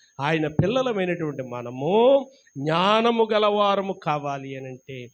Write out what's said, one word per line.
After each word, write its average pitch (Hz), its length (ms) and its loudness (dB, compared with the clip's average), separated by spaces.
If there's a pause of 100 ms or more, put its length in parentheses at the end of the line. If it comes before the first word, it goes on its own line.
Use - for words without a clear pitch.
(200)
ఆయన 156 260 0
పిల్లలమైనటువంటి 175 960 -2
మనము 143 880 2 (280)
జ్ఞానము 214 760 2
గలవారము 202 600 2
కావాలి 143 640 -6
అనంటే 131 580 -14